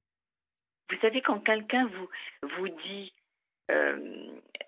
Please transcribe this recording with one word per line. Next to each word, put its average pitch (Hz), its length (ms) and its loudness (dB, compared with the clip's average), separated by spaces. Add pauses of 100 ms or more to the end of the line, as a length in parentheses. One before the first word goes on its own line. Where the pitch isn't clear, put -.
(920)
Vous - 100 -2
savez, 226 200 4
quand 247 180 4
quelqu'un 220 480 2
vous, 185 200 -8 (520)
vous 190 100 -2
dit... 196 420 -10 (580)
Euh, 73 580 0 (400)